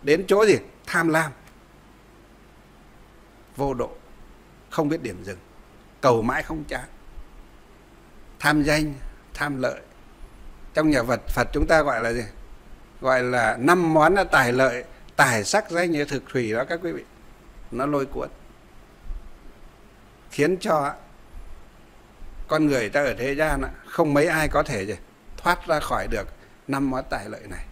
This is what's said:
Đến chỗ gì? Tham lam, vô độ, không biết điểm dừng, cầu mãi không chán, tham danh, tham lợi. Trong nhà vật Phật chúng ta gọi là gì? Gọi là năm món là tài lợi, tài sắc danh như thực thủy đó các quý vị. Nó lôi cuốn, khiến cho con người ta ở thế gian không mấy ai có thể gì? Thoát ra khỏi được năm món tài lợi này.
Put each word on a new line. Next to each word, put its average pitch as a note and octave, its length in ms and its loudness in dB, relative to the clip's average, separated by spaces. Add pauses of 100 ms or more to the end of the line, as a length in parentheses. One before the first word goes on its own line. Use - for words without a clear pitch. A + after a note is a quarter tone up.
Đến D#3+ 260 2
chỗ G3+ 180 6
gì? F#3 120 6 (280)
Tham E3+ 240 0
lam, D#3 220 2 (2250)
vô C#3 180 -2
độ, A#2+ 160 -4 (800)
không D3+ 200 0
biết D#3 140 -4
điểm F#2 200 -8
dừng, F#2 140 -12 (640)
cầu A#2+ 200 4
mãi C3 220 0
không D#3 200 -8
chán, C#3 220 -8 (1500)
tham D3 240 4
danh, D3+ 300 2 (400)
tham C#3+ 280 -4
lợi. B2 180 -2 (920)
Trong D#3 160 4
nhà C#3 120 4
vật A#2 260 0
Phật A#2+ 260 0
chúng - 140 2
ta D#3+ 140 6
gọi B2+ 220 0
là A#2 100 -2
gì? A#2+ 100 -4 (760)
Gọi C3 220 2
là B2 360 2
năm D#3+ 340 4
món D#3+ 200 8
là G3 100 4
tài C3 300 4
lợi, B2+ 300 2 (320)
tài A#2+ 280 4
sắc G3+ 260 0
danh E3+ 220 0
như D3 140 0
thực C#3+ 240 -6
thủy A#2+ 220 -2
đó A2+ 180 0
các E3+ 140 -4
quý E3+ 80 -4
vị. - 120 -8 (680)
Nó A#2+ 140 -4
lôi C#3+ 200 0
cuốn, - 240 -8 (2000)
khiến E3 260 0
cho D#3 360 -2 (1500)
con D#3 200 2
người B2 220 2
ta C#3+ 140 2
ở B2+ 100 0
thế B2+ 220 -4
gian D3 260 0 (240)
không D#3 280 0
mấy D3 140 6
ai D#3 200 2
có D3 160 2
thể A2 220 -4
gì? G#2 100 -6 (420)
Thoát F3+ 300 0
ra D#3 120 2
khỏi G#2+ 280 -4
được G#2+ 200 -4 (400)
năm C#3 220 -2
món C3 200 -6
tài G#2+ 200 -8
lợi G#2 200 -14
này. F2 220 -10